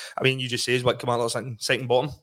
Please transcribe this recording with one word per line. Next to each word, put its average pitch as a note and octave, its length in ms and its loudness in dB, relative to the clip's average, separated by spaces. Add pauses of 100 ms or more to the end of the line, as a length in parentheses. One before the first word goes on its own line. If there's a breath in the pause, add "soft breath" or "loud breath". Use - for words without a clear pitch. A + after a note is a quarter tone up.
(180 loud breath)
I - 60 -4
mean, C3 160 2
you B2+ 80 -6
just A#2 160 -2
say, B2 180 2
what, B2 160 2
Kilmarnock's A#2+ 380 0
in A#2 240 -6
second B2+ 260 0
bottom, B2+ 240 2 (120)